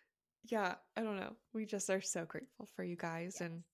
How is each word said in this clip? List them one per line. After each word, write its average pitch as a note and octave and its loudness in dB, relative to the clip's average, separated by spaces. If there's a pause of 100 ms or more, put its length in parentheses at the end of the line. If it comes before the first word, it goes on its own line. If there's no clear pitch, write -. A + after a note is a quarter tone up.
(440)
yeah, G3 2 (200)
I G#3+ 2
don't G#3+ 2
know. F#3+ -2 (180)
We A3 0
just G#3 0
are F#3+ 6
so E3 0
grateful - -8
for F#3 -2
you F3 0
guys E3+ -2
and E3+ -4 (100)